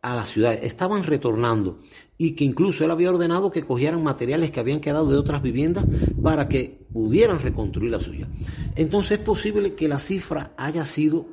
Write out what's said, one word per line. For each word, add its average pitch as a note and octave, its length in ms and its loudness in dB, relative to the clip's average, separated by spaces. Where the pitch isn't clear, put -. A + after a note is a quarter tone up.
a B2 140 -4
la A2+ 100 -4
ciudad, A2+ 280 2
estaban F#3 500 -2
retornando A#2 760 0
y E3 140 0
que - 120 -2
incluso D#3 400 2
él D#3+ 80 2
había E3+ 180 2
ordenado F3+ 420 2
que D#3+ 120 -2
cogieran D3 400 0
materiales C#3+ 480 0
que - 80 -4
habían C3+ 220 -2
quedado D3 280 2
de C#3 80 4
otras C#3+ 240 0
viviendas C#3+ 440 0
para D#3 280 2
que - 420 -2
pudieran D#3 480 4
reconstruir A2 520 -2
la G#2 80 -2
suya. - 280 -6
Entonces F#3 440 2
es G#3+ 60 -8
posible G#3 500 0
que D#3+ 120 0
la C#3+ 100 0
cifra F3 600 -4
haya D#3 280 -4
sido D3+ 480 2